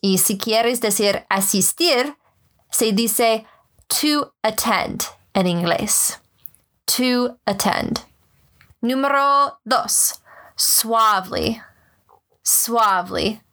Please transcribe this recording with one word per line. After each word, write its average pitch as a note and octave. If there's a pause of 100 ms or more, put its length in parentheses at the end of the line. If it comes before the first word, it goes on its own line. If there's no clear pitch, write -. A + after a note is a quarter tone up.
Y F#3+
si G3
quieres A#3
decir G3+
asistir, A#3+ (520)
se A3+
dice A3+ (420)
to D4
attend G#3+ (280)
en F#3+
inglés. F3 (800)
To B3
attend. - (800)
Número C#4
dos, - (360)
suavely. G#3+ (840)
Suavely. G3 (100)